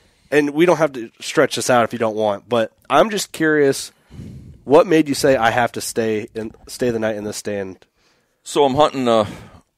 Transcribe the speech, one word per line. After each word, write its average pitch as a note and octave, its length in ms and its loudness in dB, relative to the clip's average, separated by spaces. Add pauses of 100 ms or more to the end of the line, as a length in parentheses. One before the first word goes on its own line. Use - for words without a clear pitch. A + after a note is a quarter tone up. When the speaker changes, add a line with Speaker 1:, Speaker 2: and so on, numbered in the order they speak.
(320)
Speaker 1:
and D3 200 2
we D3+ 140 2
don't F3 120 4
have D3+ 160 0
to A2+ 160 -12 (100)
stretch - 380 0
this A#2 120 -2
out B2 140 4
if - 80 -4
you A#2+ 80 -8
don't A2 160 -2
want, G#2 320 -4
but A#2 240 -2 (180)
I'm D#3 200 2
just G#3 240 -8
curious, D3+ 580 0 (720)
what D#3+ 240 6
made D#3+ 220 2
you C3+ 60 -4
say, C3+ 200 2
"I A2+ 140 0
have A#2 240 0
to G#2+ 80 -10
stay A2 520 -4
in, A2 200 -12 (140)
stay B2 240 -4
the A2+ 80 -4
night A2 160 -4
in G#2 100 -10
this G#2 120 -8
stand"? G2 480 -10 (580)
Speaker 2:
So D3+ 200 0
I'm C3 120 2
hunting C3+ 320 2
a, A2+ 200 4 (500)